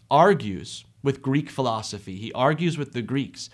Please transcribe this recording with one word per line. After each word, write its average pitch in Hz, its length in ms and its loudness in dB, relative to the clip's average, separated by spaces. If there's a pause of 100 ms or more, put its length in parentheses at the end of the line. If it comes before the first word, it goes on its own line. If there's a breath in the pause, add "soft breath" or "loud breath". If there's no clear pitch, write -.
argues 131 760 2 (180)
with 139 180 0
Greek 139 280 0
philosophy. 107 680 -6
He 107 140 -10
argues 151 460 2
with 143 160 -8
the 123 80 -4
Greeks 120 520 -4